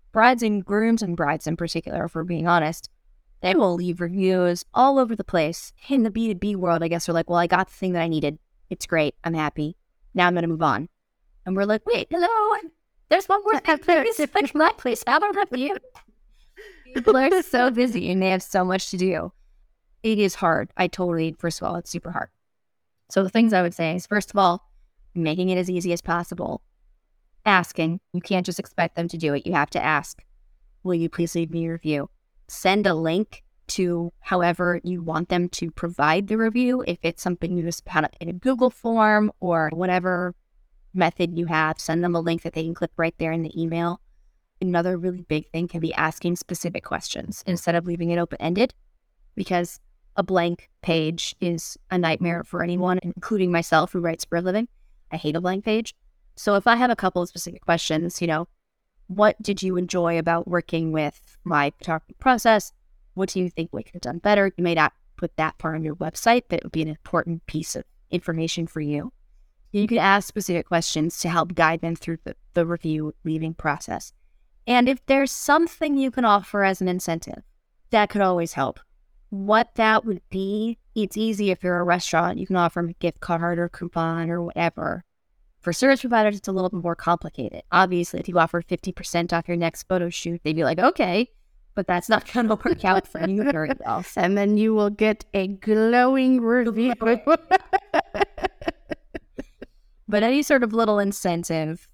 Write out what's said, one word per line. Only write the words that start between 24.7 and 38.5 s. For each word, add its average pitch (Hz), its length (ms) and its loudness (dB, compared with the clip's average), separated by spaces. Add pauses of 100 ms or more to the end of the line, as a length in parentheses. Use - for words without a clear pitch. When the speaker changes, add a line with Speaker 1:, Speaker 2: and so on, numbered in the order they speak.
Speaker 1:
making 175 360 0
it 185 80 2
as 185 120 -2
easy 175 220 -2
as 170 80 -2
possible. 175 640 -6 (800)
Asking. 175 560 2 (120)
You 180 80 -4
can't 180 260 -2
just 175 120 -6
expect - 380 -4
them 170 120 -4
to 170 100 -10
do 151 160 0
it. 156 120 -4
You 170 60 -2
have 147 180 0
to - 140 -2
ask, - 400 -4 (580)
"Will 180 120 -2
you 165 140 0
please 170 260 -4
leave 165 160 -2
me 165 160 -4
a 165 60 -6
review?" 151 380 -4 (380)
Send 202 380 2
a 180 80 2
link 165 500 -2 (240)
to 175 520 -2
however 175 640 0
you 180 200 -6
want 160 260 -4
them 175 220 0
to 170 200 -6
provide 170 580 0
the 214 100 0
review. 247 480 2
If 175 160 -4
it's 170 200 -4
something 175 340 -2
you 170 60 0
just 170 220 -6
found 156 240 -4 (120)
in 165 80 -6
a 175 40 -6
Google 247 380 0